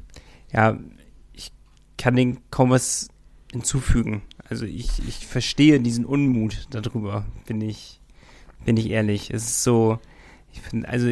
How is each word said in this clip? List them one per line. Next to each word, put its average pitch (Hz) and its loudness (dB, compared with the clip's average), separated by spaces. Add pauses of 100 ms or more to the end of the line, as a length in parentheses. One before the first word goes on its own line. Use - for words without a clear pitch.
(520)
ja, 110 2 (540)
ich - -18 (460)
kann 123 2
dem 127 2 (120)
kaum 127 4
was - 0 (440)
hinzufügen. 117 0 (280)
Also 113 -6
ich, - -4
ich - -10
verstehe 143 4
diesen 117 -2
Unmut 123 0
darüber, 107 -6 (220)
bin 110 -6
ich, 107 -10 (640)
bin 117 2
ich 110 0
ehrlich. 104 -2
Es 113 -6
ist - -4
so, 113 4 (520)
ich - -16
find, - -8
also 120 -2